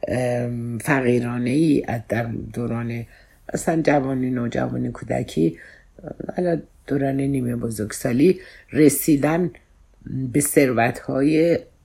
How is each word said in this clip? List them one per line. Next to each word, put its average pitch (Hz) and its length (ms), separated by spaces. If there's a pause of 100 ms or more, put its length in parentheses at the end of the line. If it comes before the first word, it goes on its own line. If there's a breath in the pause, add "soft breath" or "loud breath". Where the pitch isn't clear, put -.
ام، 120 680
فقیرانه‌ای 123 1080
از 117 200
در 113 180 (260)
دوران 117 540 (480 soft breath)
مثلاً 165 280
جوانی، 135 480
نوجوانی، 123 600
کودکی، 123 680 (800 loud breath)
حالا 170 240 (260)
دوران 139 340
نیمه 131 360
بزرگسالی 120 840 (320 loud breath)
رسیدن 151 760 (840)
به 147 80
ثروت‌های 139 1160 (260)